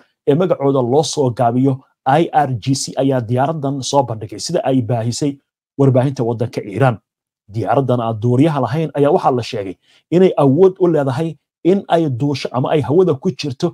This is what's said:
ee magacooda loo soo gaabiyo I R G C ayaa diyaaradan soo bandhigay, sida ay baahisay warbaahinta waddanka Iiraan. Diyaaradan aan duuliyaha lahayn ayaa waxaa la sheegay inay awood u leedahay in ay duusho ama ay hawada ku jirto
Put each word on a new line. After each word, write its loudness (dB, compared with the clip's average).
ee 4
magacooda 0
loo 2
soo -2
gaabiyo 0
I 2
R 2
G -2
C -6
ayaa 0
diyaaradan -2
soo 0
bandhigay, -10
sida -4
ay 2
baahisay -2
warbaahinta 2
waddanka -4
Iiraan. 0
Diyaaradan 0
aan -4
duuliyaha 2
lahayn -2
ayaa 2
waxaa 2
la -2
sheegay -8
inay 6
awood 4
u 2
leedahay 0
in 4
ay 2
duusho -2
ama -2
ay 2
hawada 2
ku -4
jirto -6